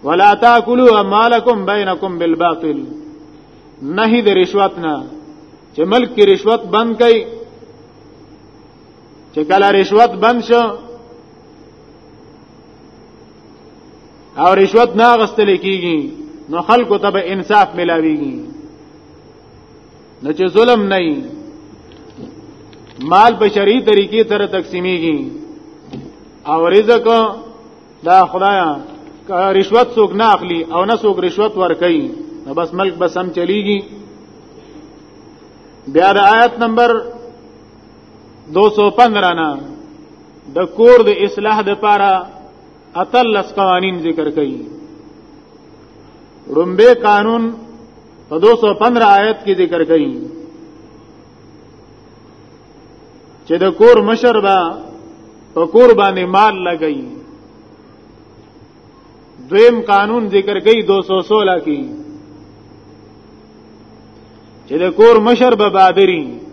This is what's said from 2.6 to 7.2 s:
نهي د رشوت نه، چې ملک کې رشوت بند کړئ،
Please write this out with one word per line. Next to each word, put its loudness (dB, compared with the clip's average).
نهي -2
د 0
رشوت 0
نه، -6
چې -4
ملک 0
کې 4
رشوت 0
بند 0
کړئ، 4